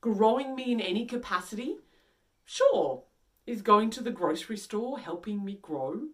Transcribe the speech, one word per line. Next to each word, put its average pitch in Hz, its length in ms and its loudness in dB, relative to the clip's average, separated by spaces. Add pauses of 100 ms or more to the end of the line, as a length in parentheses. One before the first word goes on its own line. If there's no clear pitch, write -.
growing 233 540 2
me 254 160 -2
in 233 80 2
any 196 260 -2
capacity, 240 720 -6 (680)
sure, - 580 2 (420)
is 233 160 -6
going 220 300 8
to 240 120 -8
the 233 80 -2
grocery 170 460 -2
store 233 420 -4
helping 202 440 -6
me 196 180 -8
grow? 156 520 -6